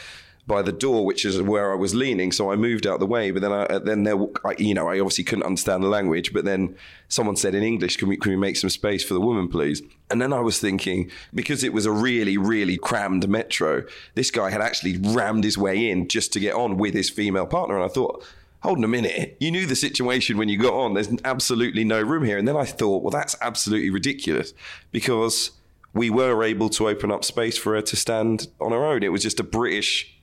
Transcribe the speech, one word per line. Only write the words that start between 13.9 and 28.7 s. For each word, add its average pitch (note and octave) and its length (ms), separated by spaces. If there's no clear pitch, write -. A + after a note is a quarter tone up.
this B2+ 160
guy G2 220
had G#2 100
actually F#2+ 380
rammed G#2+ 440
his G2 140
way G2+ 320
in F2+ 180
just - 260
to G#2 60
get G2+ 140
on A2+ 240
with G2+ 160
his F#2+ 160
female F#2+ 380
partner. E3+ 280
And F#2 80
I F#2 80
thought, - 320
"Hold F#3 160
on A#2 60
a G#2+ 40
minute, A2+ 520
you D#3 100
knew F3+ 160
the C3+ 100
situation B2 640
when A2 100
you G#2 120
got A#2 160
on, B2 180
there's G#2 160
absolutely A#2 600
no A2 200
room D3+ 200
here." G#2 140
And G2+ 100
then D3 80
I C#3+ 100
thought, G2 360
"Well, - 80
that's - 320
absolutely G#2 480
ridiculous," F#2+ 640
because A2+ 600
we A#2 180
were A#2+ 320
able A2 260
to G#2+ 180
open G#2 240
up G2+ 140
space A2+ 320
for A2 160
her G#2+ 80
to G#2+ 140
stand A2 520
on F#2 120